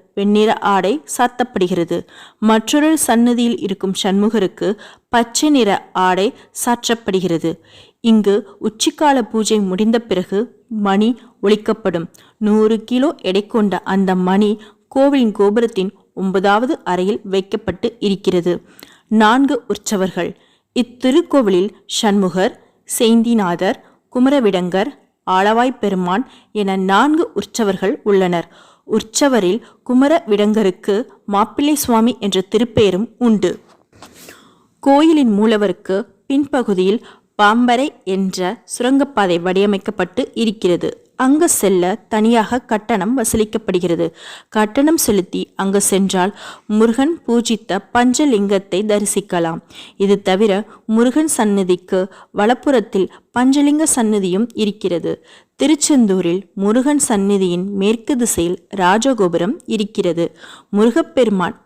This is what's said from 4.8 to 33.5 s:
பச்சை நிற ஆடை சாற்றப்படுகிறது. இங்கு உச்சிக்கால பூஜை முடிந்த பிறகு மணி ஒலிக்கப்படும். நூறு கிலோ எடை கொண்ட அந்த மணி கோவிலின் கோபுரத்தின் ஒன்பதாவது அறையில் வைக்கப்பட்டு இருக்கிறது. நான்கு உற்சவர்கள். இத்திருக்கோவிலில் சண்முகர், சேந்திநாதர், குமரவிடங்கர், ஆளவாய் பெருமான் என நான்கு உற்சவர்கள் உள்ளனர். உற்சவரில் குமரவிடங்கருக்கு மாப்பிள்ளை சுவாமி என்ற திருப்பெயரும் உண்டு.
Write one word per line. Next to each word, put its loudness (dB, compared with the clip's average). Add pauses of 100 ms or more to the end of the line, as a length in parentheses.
பச்சை 0
நிற 2 (360)
ஆடை 0 (360)
சாற்றப்படுகிறது. -2 (540)
இங்கு 4 (320)
உச்சிக்கால 0 (140)
பூஜை -2
முடிந்த 0 (100)
பிறகு -4 (480)
மணி 2 (340)
ஒலிக்கப்படும். -2 (340)
நூறு 2 (120)
கிலோ 0 (200)
எடை 0
கொண்ட -2 (120)
அந்த 0 (140)
மணி 2 (440)
கோவிலின் 2
கோபுரத்தின் 0 (320)
ஒன்பதாவது 0
அறையில் -2 (120)
வைக்கப்பட்டு -4 (100)
இருக்கிறது. -2 (680)
நான்கு 4 (160)
உற்சவர்கள். -4 (460)
இத்திருக்கோவிலில் 0 (280)
சண்முகர், 0 (340)
சேந்திநாதர், 0 (320)
குமரவிடங்கர், 0 (340)
ஆளவாய் 0
பெருமான் -2 (300)
என -2 (140)
நான்கு 2 (140)
உற்சவர்கள் -4 (140)
உள்ளனர். 0 (400)
உற்சவரில் 0 (280)
குமரவிடங்கருக்கு 0 (400)
மாப்பிள்ளை 0
சுவாமி 2
என்ற -2
திருப்பெயரும் 0 (200)
உண்டு. 2 (1300)